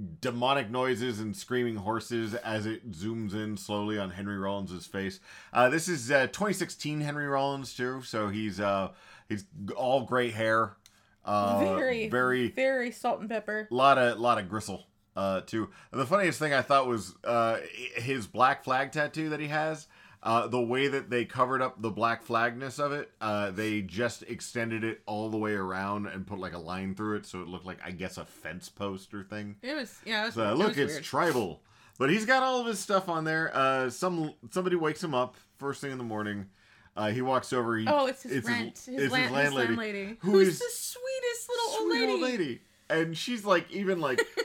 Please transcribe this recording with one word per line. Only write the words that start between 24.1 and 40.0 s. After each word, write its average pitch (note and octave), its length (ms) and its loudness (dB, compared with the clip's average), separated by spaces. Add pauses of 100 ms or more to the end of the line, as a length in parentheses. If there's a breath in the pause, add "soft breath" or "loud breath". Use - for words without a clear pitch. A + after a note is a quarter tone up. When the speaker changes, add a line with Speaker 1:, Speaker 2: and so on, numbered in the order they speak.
Speaker 1:
extended A2+ 600 -4
it A2+ 220 -2
all G#2+ 240 -2
the G#2+ 80 0
way G#2+ 160 2
around G2 540 -2
and F#2 180 -8
put, G2 140 -8
like, F2+ 140 -6
a F2 40 -8
line F#2 380 -4
through G#2+ 200 -2
it, G#2 120 -8
so F2+ 160 -10
it D#2+ 40 -10
looked F2+ 180 -10
like, F#2 200 -8
I F2 60 -10
guess, F2+ 260 -8
a E2 80 -10
fence E2 420 -12
post G2 460 -8
or G2+ 100 -10
thing. G#2 380 -10
Speaker 2:
It C4+ 140 -6
was, C4+ 280 -8
yeah, G#3+ 200 -2
it - 20 0
was, A#3 80 -4
Speaker 1:
So, G#3+ 180 2
Speaker 2:
it A#2 60 2
Speaker 1:
look, G3+ 120 4
Speaker 2:
was - 100 -2
Speaker 1:
it's C#3+ 140 2
Speaker 2:
weird. D3 100 -6
Speaker 1:
tribal. B2+ 580 0 (380 soft breath)
But C3 100 4
he's G#3+ 160 4
got C4 160 4
all C4 180 2
of A#3+ 60 -2
his A3 140 -2
stuff F#3+ 280 0
on D#3+ 160 0
there. D#3+ 320 0
Uh, C3 360 4
some, E3 420 -2 (160)
somebody F3+ 260 2
wakes D#3 280 2
him D#3+ 100 -2
up B2 220 2 (240)
first C#3 200 -4
thing C#3 120 -6
in C3 80 -6
the B2 40 -6
morning. G#2 440 -4 (500 soft breath)
Uh, G#2+ 140 0
he B2 100 0
walks B2+ 320 2
over. A#2 240 2
He, A2 100 0
Speaker 2:
Oh, C#4 200 4
it's C4 160 -6
his B3+ 80 -8
Speaker 1:
it's C#3 160 -2
Speaker 2:
rent. A#3 300 -2
Speaker 1:
his, - 80 -18
Speaker 2:
His B3 180 -2
Speaker 1:
it's A3+ 100 2
Speaker 2:
lan-, B3+ 120 2
Speaker 1:
his A#3+ 60 -2
landlady, C#3 360 2
Speaker 2:
his A#2 100 2
landlady, G#3 440 -6